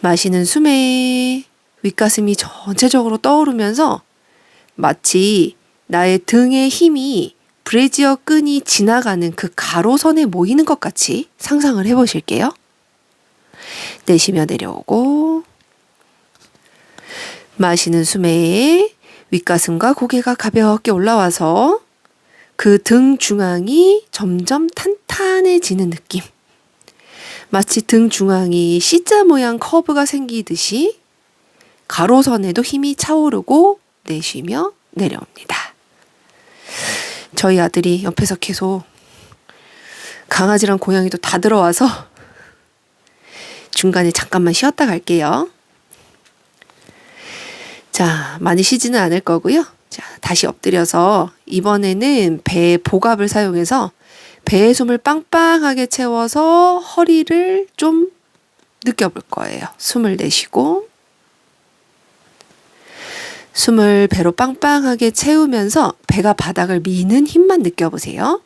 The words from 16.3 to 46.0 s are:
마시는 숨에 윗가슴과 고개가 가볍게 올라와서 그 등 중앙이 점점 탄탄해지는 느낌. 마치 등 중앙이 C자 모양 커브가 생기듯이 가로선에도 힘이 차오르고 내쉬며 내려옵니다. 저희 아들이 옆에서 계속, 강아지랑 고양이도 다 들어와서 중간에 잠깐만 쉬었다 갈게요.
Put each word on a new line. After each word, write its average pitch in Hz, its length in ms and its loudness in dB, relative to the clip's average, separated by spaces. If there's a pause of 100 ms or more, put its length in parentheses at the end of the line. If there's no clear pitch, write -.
마시는 170 480 0
숨에 190 880 2 (380)
윗가슴과 175 640 0
고개가 247 420 -2
가볍게 214 560 0
올라와서 196 880 2 (800)
그 202 180 4
등 254 400 4
중앙이 208 960 2
점점 202 600 -2
탄탄해지는 370 1200 -2
느낌. 180 300 -8 (1300)
마치 202 340 0
등 226 280 4
중앙이 175 720 0
C자 349 420 2
모양 254 340 2
커브가 302 480 0
생기듯이 240 960 -4 (880)
가로선에도 220 720 2
힘이 277 360 -4
차오르고 311 840 2 (280)
내쉬며 208 680 -6 (180)
내려옵니다. - 640 -6 (1800)
저희 190 260 2
아들이 175 420 -2
옆에서 190 320 -4
계속, 190 480 -6 (1400)
강아지랑 202 520 0
고양이도 185 400 -2
다 - 180 -4
들어와서 196 500 2 (1800)
중간에 180 400 0
잠깐만 175 400 -2
쉬었다 277 340 0
갈게요. 175 640 -2 (2500)